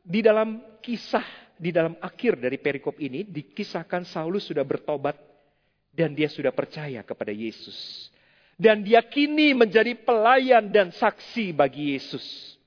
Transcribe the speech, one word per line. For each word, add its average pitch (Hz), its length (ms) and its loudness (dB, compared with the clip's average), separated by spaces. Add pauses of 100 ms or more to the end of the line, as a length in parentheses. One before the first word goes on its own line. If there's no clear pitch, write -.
di 185 180 -4
dalam 220 400 2 (220)
kisah, - 720 -8
di 170 160 -6
dalam 165 300 0
akhir 190 400 -2
dari 127 160 -4
perikop 139 420 -6
ini, 143 240 -8
dikisahkan 180 800 -10
Saulus 170 440 -6
sudah 143 180 -2
bertobat 143 480 -4 (800)
dan 160 180 0
dia 147 160 -2
sudah 139 240 -2
percaya 139 540 -8
kepada - 260 -8
Yesus. - 800 -12 (480)
Dan 214 240 4
dia 226 240 6
kini 294 480 2
menjadi 226 400 4
pelayan 240 800 4
dan 196 160 4
saksi 202 640 -4
bagi 143 400 0
Yesus. - 720 -12